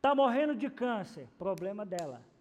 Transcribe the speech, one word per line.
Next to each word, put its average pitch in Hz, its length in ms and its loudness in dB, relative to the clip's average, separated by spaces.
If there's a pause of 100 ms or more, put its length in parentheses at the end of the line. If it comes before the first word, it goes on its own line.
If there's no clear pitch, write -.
Tá 277 140 4
morrendo 277 400 4
de 247 160 -2
câncer, 214 640 -4
problema 190 480 -4
dela. 165 380 -6 (180)